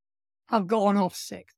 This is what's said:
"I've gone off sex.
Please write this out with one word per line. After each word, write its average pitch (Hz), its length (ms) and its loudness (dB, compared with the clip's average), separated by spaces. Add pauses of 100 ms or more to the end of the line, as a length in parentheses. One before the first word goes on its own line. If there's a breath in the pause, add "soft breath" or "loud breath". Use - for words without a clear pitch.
(500)
"I've 202 180 0
gone 202 300 2
off 185 180 0
sex. - 420 -16